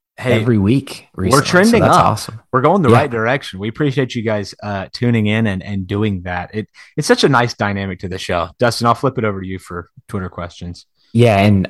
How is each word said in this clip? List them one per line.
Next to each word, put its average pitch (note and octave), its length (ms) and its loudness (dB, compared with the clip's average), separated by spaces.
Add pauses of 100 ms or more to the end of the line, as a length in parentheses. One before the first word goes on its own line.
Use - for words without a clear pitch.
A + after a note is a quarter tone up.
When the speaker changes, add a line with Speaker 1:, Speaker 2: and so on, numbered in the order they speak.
(140)
Speaker 1:
Hey, A#2+ 240 0
Speaker 2:
every A2+ 200 2
week B2+ 560 -2
Speaker 1:
we're F#2+ 80 -6
Speaker 2:
recently. C3 200 4
So - 80 -4
Speaker 1:
trending G#3 300 4
Speaker 2:
that's D3+ 160 4
Speaker 1:
up. E3+ 80 4
Speaker 2:
awesome. - 340 -4 (120)
Speaker 1:
We're B2+ 100 0
going E3+ 220 4
the B2+ 80 4
Speaker 2:
Yeah. A#2 60 8
Speaker 1:
right C#3+ 120 2
direction. A#2 480 -4
We G2+ 100 -6
appreciate C3+ 460 -2
you A#2 80 -6
guys, G#2+ 400 -4
uh, G2+ 320 -8
tuning A#2+ 320 0
in A2 220 2
and, F#2 160 -4
and G2 240 -6
doing G2+ 340 -2
that. F2+ 320 -8
It, G#2+ 160 -8 (260)
it's D#3 120 -4
such B3 160 2
a F#3 60 4
nice A#2+ 260 2
dynamic G2 460 -4
to G2 60 -10
the F2+ 120 -8
show. E2+ 300 -4 (100)
Dustin, A#2+ 260 0
I'll A#2+ 80 4
flip - 240 -2
it A#2 60 -4
over G2 180 -4
to F#2 60 -10
you F#2+ 100 -8
for F2 320 -14 (180)
Twitter F#2+ 220 -8
questions. F2 560 -14 (280)
Speaker 2:
Yeah, A2+ 260 4
and G2 300 4